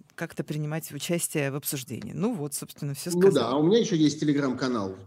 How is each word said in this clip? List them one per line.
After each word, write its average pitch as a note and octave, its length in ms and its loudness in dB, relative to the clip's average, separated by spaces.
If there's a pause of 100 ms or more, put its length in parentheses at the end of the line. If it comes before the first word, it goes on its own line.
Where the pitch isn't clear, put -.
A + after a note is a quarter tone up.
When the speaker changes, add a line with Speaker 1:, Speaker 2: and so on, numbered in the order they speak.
(160)
Speaker 1:
как-то E3 280 -8
принимать D3+ 480 -6
участие D3+ 580 -2
в C3+ 60 -6
обсуждении. B2+ 580 -8
Ну G#3+ 220 -2
вот, D3 180 -6
собственно, - 400 -8
всё E3+ 180 -8
Speaker 2:
Ну F3 100 2
Speaker 1:
сказано. F#3 180 8
Speaker 2:
да, A#2 120 0
а C3 40 0
у D3+ 80 4
меня G3+ 160 6
ещё A3 160 0
есть D3+ 260 4
Telegram-канал B2+ 840 0